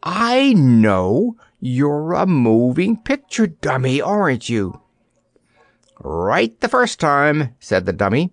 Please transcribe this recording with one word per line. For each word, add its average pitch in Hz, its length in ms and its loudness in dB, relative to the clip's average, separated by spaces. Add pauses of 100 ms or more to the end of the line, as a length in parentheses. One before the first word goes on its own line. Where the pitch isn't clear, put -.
I 240 520 0
know. 120 800 2 (240)
You're 143 520 -2
a 180 140 -2
moving 127 720 2
picture 247 500 -2
dummy, 131 540 -2
aren't 175 480 -2
you? 104 320 -4 (1200)
Right 104 600 -4
the 254 80 -4
first 247 320 -2
time, 147 580 0
said 92 280 -4
the 95 60 -2
dummy 104 400 -2